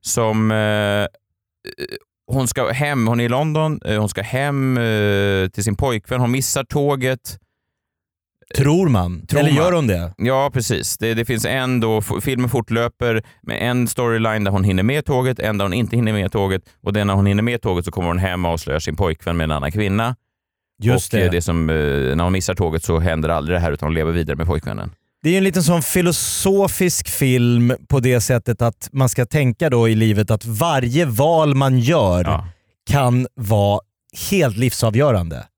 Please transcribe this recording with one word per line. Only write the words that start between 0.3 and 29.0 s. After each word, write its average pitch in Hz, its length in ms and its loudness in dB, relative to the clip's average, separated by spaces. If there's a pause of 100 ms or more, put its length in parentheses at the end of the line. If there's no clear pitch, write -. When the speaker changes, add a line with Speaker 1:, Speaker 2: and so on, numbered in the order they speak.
Speaker 1:
eh, 107 540 0 (1200)
hon 131 200 -2
ska - 240 -2
hem, 135 360 0
hon 117 120 0
är 120 60 0
i 117 40 -2
London, 156 560 0
eh, 107 140 0
hon 107 100 0
ska - 120 -6
hem, 131 560 -2
eh, 101 760 0
till 104 100 -6
sin 104 120 0
pojkvän, 127 460 -2
hon 120 100 2
missar 135 320 -2
tåget. 139 760 -2 (1160)
Speaker 2:
Tror 156 320 2
man. 90 380 -2
Speaker 1:
Tror 143 120 0
Speaker 2:
Eller 151 140 4
Speaker 1:
man. 147 100 2
Speaker 2:
gör 180 80 2
hon 160 160 0
det? 87 300 -2
Speaker 1:
Ja, 135 360 0
precis. 110 440 -4
Det, 113 160 -2
det 113 120 -2
finns 120 200 -2
en 127 340 -2
då, 110 180 0
f-, 101 260 -4
filmen 127 260 -2
fortlöper 117 760 -2 (180)
med - 280 -4
en 123 180 0
storyline 113 560 -2
där 98 80 0
hon 98 120 0
hinner 95 200 2
med 139 220 0
tåget, 127 340 0
en 107 180 -2
där 98 80 0
hon 101 80 -2
inte 113 220 -2
hinner 113 180 0
med 95 180 -2
tåget, 98 300 0 (220)
och 101 100 -2
den 104 140 2
när 98 60 2
hon 98 120 4
hinner 101 180 2
med 120 180 -2
tåget 87 240 -2
så 92 60 -6
kommer 90 160 -2
hon 85 120 0
hem 90 260 -2
och 85 60 0
avslöjar 78 280 -4
sin 76 160 -6
pojkvän 85 420 -2
med 82 60 0
en 78 80 -2
annan 76 200 -2
kvinna. 107 440 -2 (680)
Speaker 2:
Just 123 300 0
Speaker 1:
Och, 110 60 2
Speaker 2:
det. 90 60 2
Speaker 1:
eh, 87 60 2
det 85 100 0
som, 82 280 0
eh, 80 60 0
när 71 480 0
hon 90 100 2
missar 92 220 -2
tåget 80 280 -2
så 82 160 0
händer 80 300 0
aldrig 82 260 0
det 87 40 0
här, 85 120 0
utan 73 160 -4
hon 80 60 0
lever 80 180 0
vidare 78 260 -2
med 80 100 -4
pojkvännen. 52 440 -4 (320)
Speaker 2:
Det 151 60 0
är 175 40 2
ju 185 40 2
en 190 60 2
liten 190 200 0
sån 165 200 2
filosofisk 185 1300 0
film 120 640 2 (160)
på 143 100 2
det 123 220 2
sättet 117 400 0
att - 300 -2
man 131 180 2